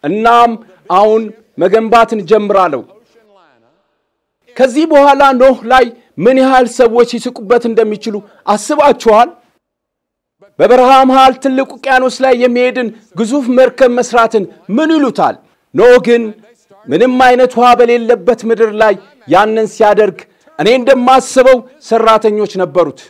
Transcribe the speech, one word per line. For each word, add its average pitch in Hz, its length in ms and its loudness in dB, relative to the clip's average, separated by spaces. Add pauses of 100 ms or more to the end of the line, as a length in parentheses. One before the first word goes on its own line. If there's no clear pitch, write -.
እናም 233 480 0 (380)
አሁን 214 320 2 (360)
መገንባትን 220 640 0
ጀምራለሁ።" 208 580 -2 (1700)
ከዚህ 254 300 -2
በኋላ 285 380 2 (100)
ኖህ 262 300 2
ላይ 247 220 2 (320)
ምን 240 200 2
ያህል 262 340 2
ሰዎች 240 380 0
ሲስቁበት 240 560 -4
እንደሚችሉ 214 500 -4 (320)
አስባችኋል? 240 840 0 (1300)
በበረሃ 247 320 2 (120)
መሃል 262 320 2
ትልቅ 269 320 -4
ውቅያኖስ 254 520 -4
ላይ 262 160 0
የሚሄድን 247 520 -2 (280)
ግዙፍ 233 360 -4
መርከብ 254 400 2
መስራትን 226 520 -2 (260)
ምን 302 220 -2
ይሉታል? 208 440 -2 (380)
ኖህ 240 280 4
ግን 233 220 0 (640)
ምንም 226 340 0
አይነት 254 320 2
ውሃ 240 220 2
በሌለበት 233 680 0
ምድር 220 300 -2
ላይ 214 200 0 (340)
ያንን 214 400 0
ሲያደርግ 208 500 0 (420)
እኔ 160 140 -2
እንደማስበው 254 840 2 (260)
ሰራተኞች 220 760 -2
ነበሩት። 160 420 -4 (100)